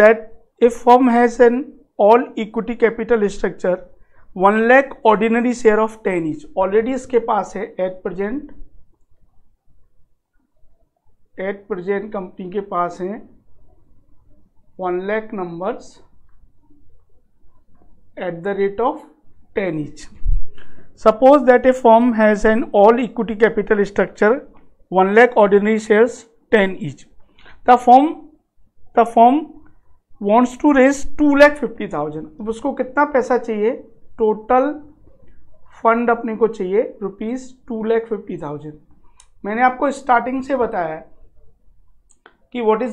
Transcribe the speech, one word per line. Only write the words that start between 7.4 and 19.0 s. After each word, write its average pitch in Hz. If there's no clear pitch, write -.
है 196
at 185
present, 208
at 202
present 196
कंपनी 185
के 202
पास 175
है 190
वन 180
लाख 214
numbers 180
at 170
the 196
rate 202
of 302